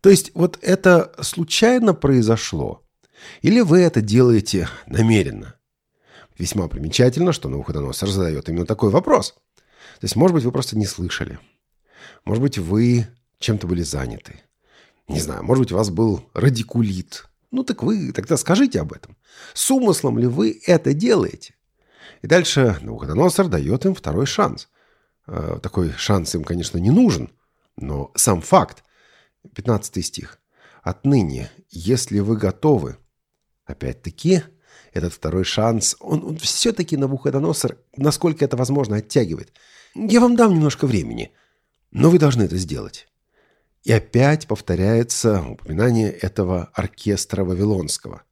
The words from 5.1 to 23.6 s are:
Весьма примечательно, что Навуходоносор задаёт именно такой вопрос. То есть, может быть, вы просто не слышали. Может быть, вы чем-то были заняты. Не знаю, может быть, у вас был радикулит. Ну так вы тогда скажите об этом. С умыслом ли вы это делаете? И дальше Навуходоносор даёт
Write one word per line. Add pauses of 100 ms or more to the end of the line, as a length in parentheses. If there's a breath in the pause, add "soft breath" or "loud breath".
Весьма
примечательно,
что
Навуходоносор
задаёт
именно
такой
вопрос.
То
есть,
может
быть,
вы
просто
не
слышали. (880 loud breath)
Может
быть,
вы (300)
чем-то
были
заняты. (640 soft breath)
Не
знаю,
может
быть,
у
вас
был
радикулит. (260)
Ну
так
вы
тогда
скажите
об
этом. (380 loud breath)
С
умыслом
ли
вы
это
делаете? (680 soft breath)
И
дальше
Навуходоносор
даёт